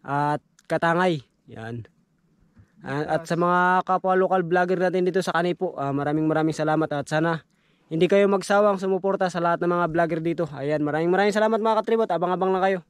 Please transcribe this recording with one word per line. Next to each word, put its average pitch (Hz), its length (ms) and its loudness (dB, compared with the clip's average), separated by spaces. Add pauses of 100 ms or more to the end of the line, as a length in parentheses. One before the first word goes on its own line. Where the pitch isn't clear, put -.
At 147 320 0 (320)
Katangay. 165 560 0 (240)
Yan. 113 340 -12 (960)
Ah, 147 400 -4
at 165 80 -16
sa 170 80 -2
mga 180 480 2
kapwa 185 320 0
local 185 320 2
vlogger 180 320 2
natin 180 240 0
dito 180 160 0
sa 170 160 -4
Kanipo, 175 400 -2
ah, 139 160 -4
maraming, 147 320 -2
maraming 156 320 0
salamat 156 320 0
at 143 240 -6
sana 160 320 -2 (480)
hindi 165 160 2
kayo 202 220 6
magsawang 202 500 2
sumuporta 190 480 -2
sa 175 160 -4
lahat 170 160 0
ng 175 80 0
mga 175 240 0
vlogger 165 320 0
dito. 170 200 -2 (120)
Ayan, 147 240 -2
maraming, 151 320 0
maraming 196 240 2
salamat, 214 240 2
mga 220 240 2
katribo, 226 240 0
at 170 80 -2
abang-abang 180 400 0
lang 185 80 0
kayo. 190 140 0 (120)